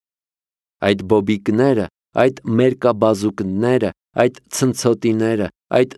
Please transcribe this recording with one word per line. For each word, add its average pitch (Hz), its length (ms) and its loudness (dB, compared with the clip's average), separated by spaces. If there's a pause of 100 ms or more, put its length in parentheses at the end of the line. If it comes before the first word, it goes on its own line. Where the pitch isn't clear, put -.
(840)
Այդ 101 200 0
բոբիկները, 107 840 0 (260)
այդ 131 300 0
մերկաբազուկները, 110 1500 0 (220)
այդ 123 320 0
ցնցոտիները, 113 1040 -2 (180)
այդ 127 300 0